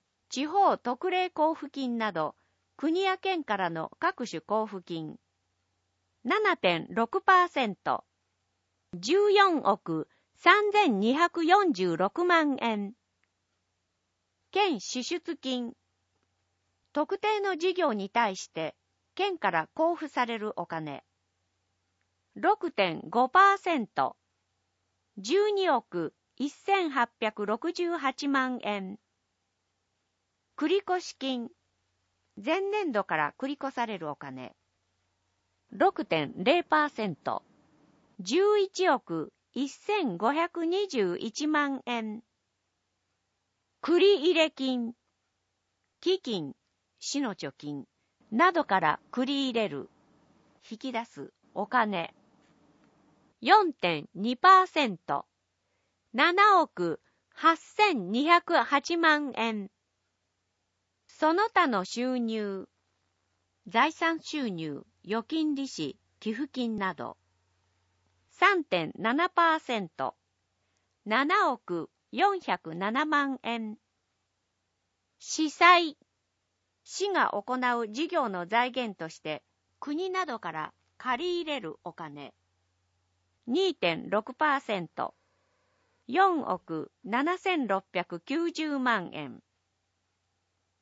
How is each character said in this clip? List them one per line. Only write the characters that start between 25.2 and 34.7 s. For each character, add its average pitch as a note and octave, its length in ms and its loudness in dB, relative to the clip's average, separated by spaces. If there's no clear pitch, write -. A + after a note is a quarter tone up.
二 F#4+ 180 2
億 F3 440 -2
一 C#4+ 140 -4
千 F#4+ 400 0
八 B3+ 200 0
百 G#3+ 240 -4
六 A3 260 -2
十 F4 240 -2
八 C#4 320 -4
万 C4 360 0
円。 G3+ 360 -6
繰 D#4+ 200 2
越 F4+ 400 -4
金。 B3+ 320 -6
前 D#4 240 -2
年 G4+ 220 -2
度 G3+ 100 0
か E3 140 -2
ら D3 200 0
繰 C4+ 100 -6
り C#4+ 140 -6
越 C4+ 100 -6
さ A#3+ 140 -4
れ A3 120 -6
る E3 120 -8
お C#3+ 60 -8
金。 C3 400 -14